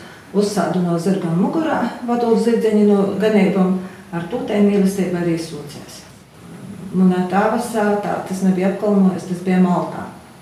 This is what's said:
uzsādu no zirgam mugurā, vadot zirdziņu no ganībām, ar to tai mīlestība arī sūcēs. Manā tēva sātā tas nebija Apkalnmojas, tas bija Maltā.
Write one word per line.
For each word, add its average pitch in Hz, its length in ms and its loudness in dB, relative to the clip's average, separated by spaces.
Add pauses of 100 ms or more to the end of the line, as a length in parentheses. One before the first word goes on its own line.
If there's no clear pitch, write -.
(320)
uzsādu 185 540 0
no 170 100 0
zirgam 175 400 0
mugurā, 294 460 0 (200)
vadot 240 360 0
zirdziņu 208 500 2
no 202 140 4 (140)
ganībām, 190 600 2 (320)
ar 170 220 -8
to 262 160 -4
tai 208 180 0
mīlestība 190 560 2
arī 170 160 0
sūcēs. - 680 -12 (880)
Manā 185 340 2
tēva 208 320 0
sātā 208 640 -2
tas 185 220 -6
nebija 185 260 2
Apkalnmojas, 190 560 2
tas 175 160 -6
bija 185 160 0
Maltā. 185 460 0 (380)